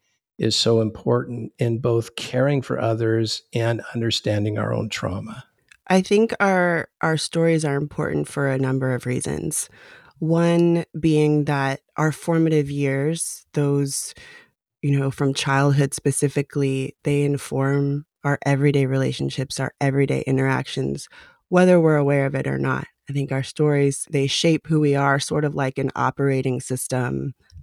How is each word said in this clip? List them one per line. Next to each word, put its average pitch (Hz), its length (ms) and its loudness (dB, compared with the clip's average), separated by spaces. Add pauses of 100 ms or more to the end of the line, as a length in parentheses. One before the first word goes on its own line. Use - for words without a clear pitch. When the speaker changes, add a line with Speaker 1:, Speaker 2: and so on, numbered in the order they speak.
(380)
Speaker 1:
is 113 160 0
so 113 260 4
important 120 800 -2
in 120 220 0
both 117 340 -2
caring 135 480 0
for - 180 -6
others 113 640 0 (100)
and 117 300 -2 (100)
understanding 107 640 -2
our 107 160 -2
own 113 160 -2
trauma. 95 560 -8 (440)
Speaker 2:
I 185 120 4
think 208 380 2
our, 180 500 2 (120)
our 160 160 0
stories 165 480 0
are 143 100 0
important 147 540 -2
for 139 200 -2
a 131 100 0
number 131 360 0
of 120 100 -6
reasons. 143 640 -4 (520)
One 170 640 2 (140)
being 151 460 2
that 139 360 -2 (160)
our 151 160 0
formative 160 580 0
years, 143 720 -2 (100)
those, 143 600 0 (680)
you 139 160 2
know, 135 120 0
from 139 240 0
childhood 139 600 2
specifically, 135 1120 -2
they 143 180 0
inform 143 840 0 (160)
our 143 240 0
everyday 139 400 2
relationships, 135 720 -2
our 131 200 -4
everyday 135 420 2
interactions, 135 840 -2 (400)
whether 180 320 6
we're 160 160 4
aware 143 300 2
of 139 80 -4
it 135 120 -4
or 135 120 -2
not. 135 280 -2 (220)
I 139 40 -6
think 139 200 -2
our 135 100 -2
stories, 143 680 0
they 139 160 0
shape 160 400 2
who 160 140 2
we 143 140 4
are, 139 260 2
sort 151 240 -2
of 143 100 0
like 135 220 -2
an 131 180 -2
operating 131 680 0
system 131 760 -4 (280)